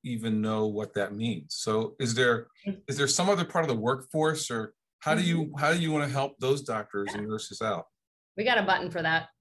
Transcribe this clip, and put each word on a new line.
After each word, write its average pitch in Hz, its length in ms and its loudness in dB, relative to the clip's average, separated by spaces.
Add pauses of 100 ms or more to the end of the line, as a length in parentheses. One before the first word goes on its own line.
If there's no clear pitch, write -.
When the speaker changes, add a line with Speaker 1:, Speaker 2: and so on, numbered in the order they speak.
Speaker 1:
even 113 380 -2
know 107 260 2
what 107 280 -4
that 101 200 -2
means." 104 400 -4
So 110 440 -2
is 117 160 0
there, 120 320 4 (200)
Speaker 2:
Mm-hmm. 190 200 -6
Speaker 1:
is 131 100 -4
there 139 100 2
some 180 220 2
other 180 160 4
part 165 180 0
of 151 60 -2
the 120 60 2
workforce, 139 760 0
or 110 220 -4 (260)
how 156 160 2
do 170 60 2
you, 170 240 2
Speaker 2:
Mm-hmm. 147 140 -8
Speaker 1:
how 151 140 4
do 175 60 2
you 160 120 0
wanna 147 180 2
help 139 300 -2
those 139 220 2
doctors 104 500 -4
Speaker 2:
Yeah. 107 80 -6
Speaker 1:
and 104 80 -6
nurses 107 340 -8
out? 104 240 -2 (520)
Speaker 2:
We 208 60 -2
got 240 140 4
a 202 60 2
button 180 280 0
for 170 100 -4
that. 160 280 0 (120)